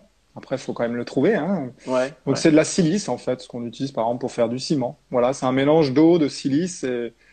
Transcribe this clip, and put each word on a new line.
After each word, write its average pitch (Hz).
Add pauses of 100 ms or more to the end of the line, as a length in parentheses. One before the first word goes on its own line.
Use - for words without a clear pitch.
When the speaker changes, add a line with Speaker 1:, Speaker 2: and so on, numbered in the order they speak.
(360)
Speaker 1:
Après, 123
il 127
faut -
quand 123
même 120
le 120
trouver, 175
hein. 170 (140)
Speaker 2:
Ouais, 127 (180)
Speaker 1:
Donc, 139
Speaker 2:
ouais. -
Speaker 1:
c'est -
de 151
la 156
silice, 175
en 123
fait, 127
ce -
qu'on 120
utilise, 127
par 117
exemple, 123
pour 127
faire 117
du 120
ciment. 131 (140)
Voilà, 123
c'est 135
un 127
mélange 139
d'eau, 160
de 147
silice 160
et, 120 (200)